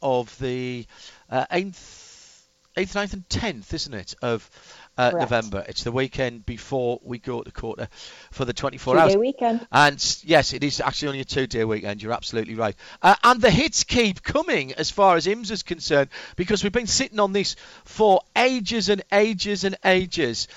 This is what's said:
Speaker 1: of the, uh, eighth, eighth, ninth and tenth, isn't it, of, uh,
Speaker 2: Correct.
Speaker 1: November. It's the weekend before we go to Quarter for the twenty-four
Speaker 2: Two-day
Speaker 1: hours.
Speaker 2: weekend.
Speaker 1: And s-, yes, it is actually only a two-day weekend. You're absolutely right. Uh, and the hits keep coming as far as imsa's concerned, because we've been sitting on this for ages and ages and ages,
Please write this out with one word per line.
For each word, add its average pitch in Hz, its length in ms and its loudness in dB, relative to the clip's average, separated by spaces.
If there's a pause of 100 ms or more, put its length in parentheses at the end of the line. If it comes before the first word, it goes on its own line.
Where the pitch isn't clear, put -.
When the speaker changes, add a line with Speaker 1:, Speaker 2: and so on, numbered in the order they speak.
Speaker 1:
of 123 380 -2
the, 127 460 -6 (440)
uh, 131 220 -2
eighth, - 580 -8 (680)
eighth, 190 200 -4
ninth 202 180 -4
and 190 160 -12
tenth, 147 460 -6
isn't 151 180 -8
it, 95 300 -12
of, 117 260 -2 (460)
uh, 123 140 4
Speaker 2:
Correct. 156 220 0
Speaker 1:
November. 107 360 -2
It's - 160 -10
the 120 80 -4
weekend 127 540 -4
before 123 580 -4
we 123 140 -10
go 120 240 -8
to - 100 -14
Quarter 113 360 -10 (420)
for - 160 -6
the 120 80 -4
twenty-four 131 400 -2
Speaker 2:
Two-day 156 100 8
Speaker 1:
hours. 196 140 6
Speaker 2:
weekend. 240 540 0
Speaker 1:
And 143 240 6
s-, - 280 -4
yes, 147 300 4
it 123 100 -6
is 143 180 -2
actually 135 260 -4
only 135 140 -6
a 131 40 -8
two-day 117 380 -2
weekend. 107 400 -4
You're 110 100 -4
absolutely 113 400 -6
right. 110 220 -2 (260)
Uh, 190 220 8
and 240 180 6
the 233 80 8
hits 240 340 2
keep 220 380 0
coming 247 520 -2
as - 180 -4
far 196 240 6
as 160 100 0
imsa's 208 380 -4
concerned, 147 460 0 (260)
because 190 280 -2
we've 208 80 0
been 233 140 -2
sitting 214 340 -2
on 202 140 2
this 196 220 -2 (300)
for 202 360 4 (140)
ages 226 540 0
and 202 120 2 (100)
ages 202 520 0
and 190 200 -2
ages, 170 720 0